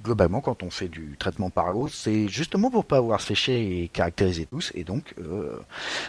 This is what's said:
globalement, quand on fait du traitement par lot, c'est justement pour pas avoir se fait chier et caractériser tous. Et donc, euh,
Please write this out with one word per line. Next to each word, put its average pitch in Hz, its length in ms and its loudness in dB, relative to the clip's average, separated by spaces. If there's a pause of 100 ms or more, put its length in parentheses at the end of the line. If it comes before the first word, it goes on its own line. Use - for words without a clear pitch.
globalement, 104 360 6
quand 131 220 -2
on 87 80 -6
fait - 160 -6
du 76 320 -10
traitement 92 320 -2
par 87 220 0
lot, 123 160 0
c'est 107 400 0
justement 165 420 0
pour 226 140 2
pas 139 140 4
avoir 113 220 4
se - 60 -10
fait 107 80 0
chier 101 480 2
et 85 60 -2
caractériser 87 580 2
tous. - 300 -6
Et 87 80 -6
donc, 101 340 -6
euh, 82 400 -6 (500)